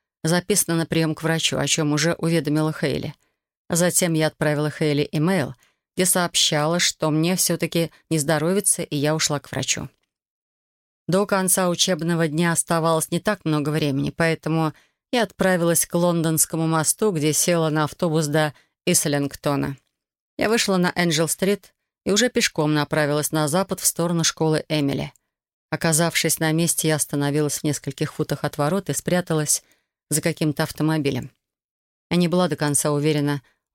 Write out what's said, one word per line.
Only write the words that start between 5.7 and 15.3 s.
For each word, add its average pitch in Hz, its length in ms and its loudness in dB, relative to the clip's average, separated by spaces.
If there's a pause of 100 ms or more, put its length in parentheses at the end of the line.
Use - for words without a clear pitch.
где 185 100 2
сообщала, 170 720 0
что - 320 0
мне 160 260 2
всё-таки 165 540 0 (200)
не 160 80 2
здоровится, 165 640 0
и - 140 -6
я 147 180 0
ушла 151 260 -2
к - 100 -18
врачу. - 380 -4 (1160)
До 190 200 2
конца 190 420 0
учебного 165 600 0
дня 165 240 0
оставалось 165 580 0
не 170 100 0
так 208 240 -4
много 151 260 0
времени, 143 400 0
поэтому 160 640 0 (360)
я 247 120 0
отправилась 180 640 0